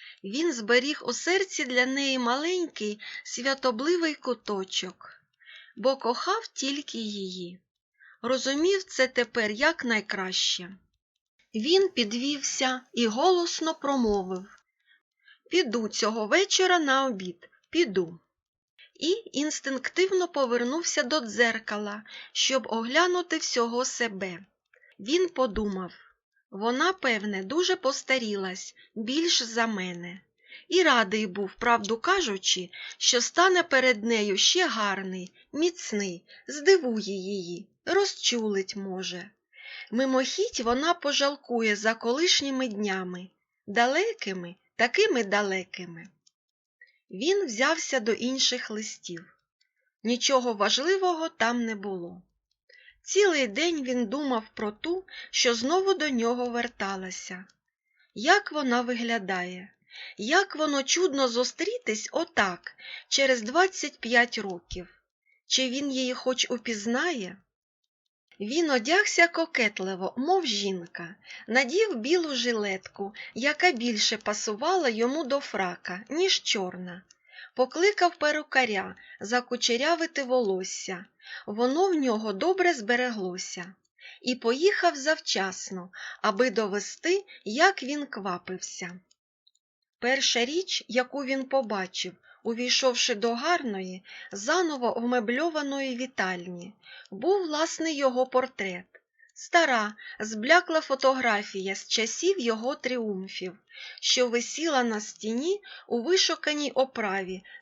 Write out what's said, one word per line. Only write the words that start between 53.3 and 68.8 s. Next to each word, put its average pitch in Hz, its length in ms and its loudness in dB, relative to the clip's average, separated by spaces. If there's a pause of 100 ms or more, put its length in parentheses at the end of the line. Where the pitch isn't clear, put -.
день 302 360 0
він 247 240 0
думав 254 360 -2 (120)
про 214 180 -4
ту, 349 320 -4 (260)
що 240 240 2
знову 359 400 2
до 302 140 0
нього 247 420 0
верталася. 196 920 -6 (680)
Як 330 380 4
вона 262 280 2
виглядає? 202 920 -4 (460)
Як 320 380 2
воно 285 260 0
чудно 277 460 2
зустрітись 247 840 -2
отак, 208 640 -2 (320)
через 262 340 2
двадцять 302 580 0
п'ять 240 380 2
років? 180 640 -10 (440)
Чи 262 220 2
він 277 240 -2
її 254 220 0
хоч 247 360 -2
упізнає? 233 840 -2 (1040)
Він 294 300 0
одягся 339 580 4